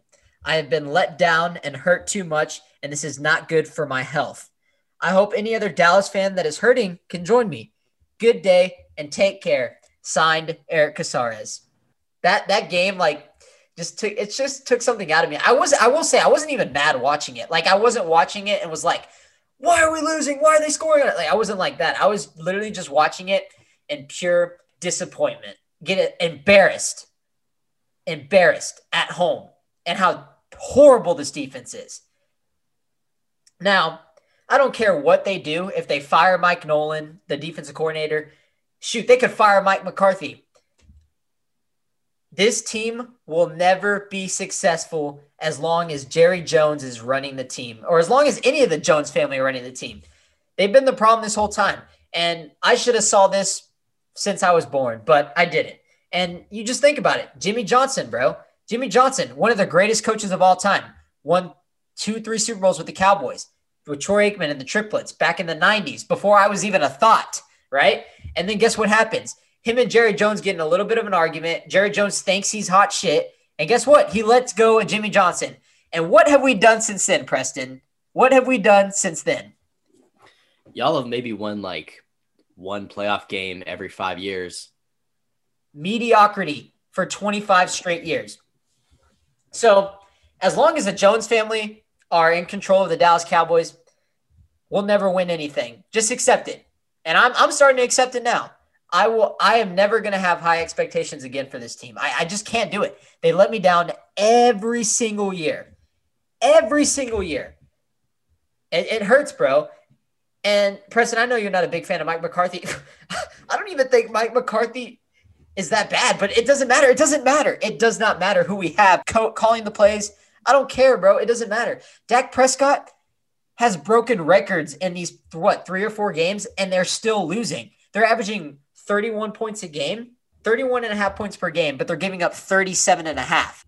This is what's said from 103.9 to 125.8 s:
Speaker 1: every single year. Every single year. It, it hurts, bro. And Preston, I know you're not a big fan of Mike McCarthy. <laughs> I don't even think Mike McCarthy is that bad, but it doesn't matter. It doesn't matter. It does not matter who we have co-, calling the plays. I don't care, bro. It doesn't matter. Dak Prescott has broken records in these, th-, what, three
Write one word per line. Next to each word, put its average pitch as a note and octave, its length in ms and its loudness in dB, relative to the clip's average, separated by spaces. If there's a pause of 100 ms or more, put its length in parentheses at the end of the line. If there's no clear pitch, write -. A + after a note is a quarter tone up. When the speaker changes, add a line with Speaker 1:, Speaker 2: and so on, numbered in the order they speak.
Speaker 1:
every A#3 680 2
single G#3 500 -4
year. D3 420 -8 (680)
Every D4 440 4
single A#3 380 -4
year. C3 320 -8 (1160)
It, F3+ 200 -2
it A3 120 -2
hurts, C4+ 280 4
bro. C#3+ 380 0 (720)
And G3+ 360 0 (100)
Preston, A#3 300 2
I A#3 60 2
know B3 100 0
you're G#3 160 -2
not F3+ 120 2
a E3 60 -2
big E3 160 -6
fan F3 160 -4
of D#3 60 -6
Mike E3 140 -4
McCarthy. F3 420 -4 (460)
<laughs> - 400 -12
I - 80 -4
don't G4+ 120 -6
even C#4 200 -2
think A3+ 220 2
Mike A3+ 220 -2
McCarthy A#3+ 680 -4 (560)
is F#3+ 140 -8
that G#3 200 0
bad, G3 280 0
but G3 180 -2
it A3 120 2
doesn't C4+ 200 4
matter. C4+ 200 6
It B3 100 6
doesn't C#4+ 260 2
matter. B3+ 380 2
It F#3 160 -4
does G#3+ 220 0
not G#3 200 0
matter F3+ 240 2
who E3+ 120 -4
we F3+ 140 -4
have F#3 360 4
co-, A3 260 0
calling A3+ 320 0
the G#3 80 -8
plays. G#3 400 0 (340)
I A#3 60 2
don't C4 180 4
care, B3+ 280 2
bro. F#3 200 4
It G#3+ 100 -2
doesn't A3+ 220 -2
matter. G#3 320 -4 (260)
Dak B3+ 240 0
Prescott C4 580 2 (640)
has A3+ 220 0
broken A3+ 440 0
records F#3+ 520 0
in F3+ 220 -6
these, F3 160 -10
th-, - 240 -20
what, F3 320 -2
three F#3 160 -6